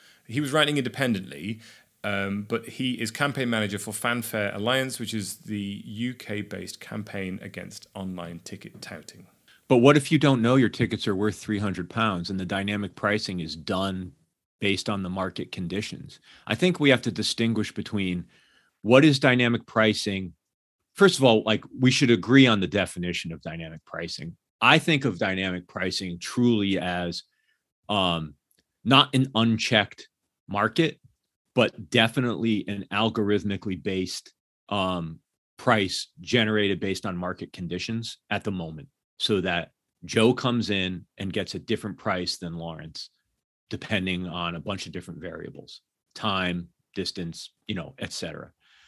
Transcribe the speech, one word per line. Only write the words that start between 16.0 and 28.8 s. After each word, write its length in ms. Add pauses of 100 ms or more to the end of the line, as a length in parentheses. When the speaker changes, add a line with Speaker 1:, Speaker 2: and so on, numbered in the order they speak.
Speaker 2:
I 80
think 240
we 120
have 120
to 80
distinguish 640
between 540 (560)
what 220
is 140
dynamic 480
pricing 680 (640)
first 220
of 60
all, 200
like, 180 (160)
we 120
should 200
agree 360
on 140
the 60
definition 680
of 100
dynamic 420
pricing. 520 (240)
I 180
think 260
of 140
dynamic 500
pricing 500
truly 600
as, 440 (680)
um, 460 (500)